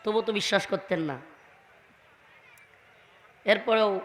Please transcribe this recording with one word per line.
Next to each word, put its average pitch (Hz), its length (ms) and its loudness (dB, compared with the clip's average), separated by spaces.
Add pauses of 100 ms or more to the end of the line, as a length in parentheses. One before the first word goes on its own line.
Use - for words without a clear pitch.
তবু 214 180 0
তো 220 120 -4
বিশ্বাস 202 340 0
করতেন 185 320 -2
না। 147 200 -4 (2250)
এরপরেও 214 580 2